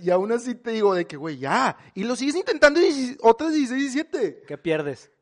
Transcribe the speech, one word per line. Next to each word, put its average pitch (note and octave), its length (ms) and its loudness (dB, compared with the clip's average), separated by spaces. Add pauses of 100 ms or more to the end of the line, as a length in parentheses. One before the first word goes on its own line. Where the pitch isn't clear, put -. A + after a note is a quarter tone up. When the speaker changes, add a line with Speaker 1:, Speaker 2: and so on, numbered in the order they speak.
Speaker 1:
y F3 100 -2
aún F#3+ 220 0
así A#3+ 200 -6
te A#3 180 -10
digo G#3 220 2
de F3 140 -2
que, - 80 -14
güey, D3 220 -10
ya. F3 400 -2 (180)
Y F#3+ 80 -6
lo A#3+ 140 -4
sigues C#4 180 -2
intentando D#4+ 460 4
y - 20 6
dieci-, C4+ 400 0
otras B3+ 300 4
dieciséis, C4+ 400 -2
diecisiete. C4+ 520 -4
Speaker 2:
¿Qué D3 120 -12
pierdes? D3+ 520 -4 (120)